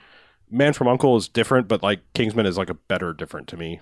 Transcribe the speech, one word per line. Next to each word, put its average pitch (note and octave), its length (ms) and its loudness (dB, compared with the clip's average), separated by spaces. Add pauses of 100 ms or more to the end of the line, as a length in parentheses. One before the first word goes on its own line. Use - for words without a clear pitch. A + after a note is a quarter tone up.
(480)
Man C#3 260 2
from C3 120 -2
uncle B2 300 4
is G2+ 120 -2
different, A#2+ 380 0
but, G2 160 0
like, G2 180 0 (140)
Kingsman A2 320 0
is, F2+ 100 0
like, F#2 140 -4
a E2+ 40 -6
better F2+ 380 -4
different D#2 360 -12
to - 80 -14
me. E2 260 -10